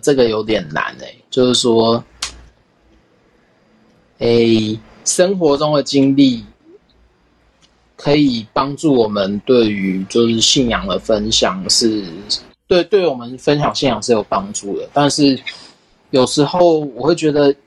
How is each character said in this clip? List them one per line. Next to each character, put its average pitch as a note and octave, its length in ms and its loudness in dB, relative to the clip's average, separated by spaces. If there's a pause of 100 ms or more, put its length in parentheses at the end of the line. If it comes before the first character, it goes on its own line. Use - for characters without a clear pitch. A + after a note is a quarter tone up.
这 D3 120 2
个 A#2+ 160 4
有 G#2+ 120 -2
点 G#2 280 -2
难 - 320 -6
哎， - 120 -18 (140)
就 B2+ 200 0
是 A#2+ 120 0
说， A2+ 420 2 (2250)
哎， A#2+ 60 0 (760)
生 F3+ 340 0
活 D3+ 160 2
中 D3+ 200 0
的 C#3 80 2
经 C3+ 340 2
历 B2+ 260 4 (1500)
可 D3 220 -2
以 B2 380 0
帮 C#3 200 -4
助 C#3+ 200 0
我 A2+ 120 4
们 G2+ 340 -2
对 A#2 300 2
于 F#2+ 340 -4
就 A#2 220 0
是 A2+ 140 0
信 A#2+ 300 0
仰 F#2+ 160 -4
的 F#2 120 -4
分 G#2+ 320 -2
享 G2 380 -2
是， A2 340 0 (640)
对， F3 180 2
对 F#3 220 0
我 C#3 80 -2
们 A#2+ 220 -14
分 D3 220 -2
享 B2+ 160 -2
信 C#3+ 120 -2
仰 A2 160 -2
是 A#2+ 100 0
有 G#2+ 120 2
帮 G2+ 300 -6
助 G2 240 -8
的。 - 160 -10
但 C#3+ 160 2
是 C#3 280 2 (720)
有 B2+ 160 2
时 D3 180 0
候 E3+ 360 2
我 C3 280 -8
会 E3+ 80 2
觉 D#3+ 160 0
得， C#3+ 240 2 (120)